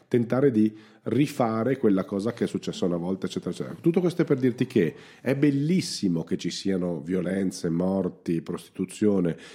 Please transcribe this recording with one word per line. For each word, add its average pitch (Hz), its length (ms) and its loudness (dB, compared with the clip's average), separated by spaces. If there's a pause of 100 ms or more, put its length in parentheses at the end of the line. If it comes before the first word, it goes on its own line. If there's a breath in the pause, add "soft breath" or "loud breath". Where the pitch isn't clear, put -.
tentare 123 420 4
di 110 240 4 (300 loud breath)
rifare 117 720 0
quella 98 280 2
cosa 101 260 -4
che 107 140 -2
è - 20 0
successa - 380 -4
una 87 120 0
volta, 90 280 -4
eccetera, - 260 -6
eccetera. - 300 -8
Tutto 170 180 4
questo 170 220 0
è 151 40 2
per 147 120 2
dirti 127 280 2
che 87 300 2 (260 loud breath)
è 131 140 0
bellissimo 139 880 0
che 92 140 -4
ci 90 120 -4
siano 90 520 -4
violenze, 90 680 -2
morti, 90 720 -2
prostituzione, 90 920 -2 (200 loud breath)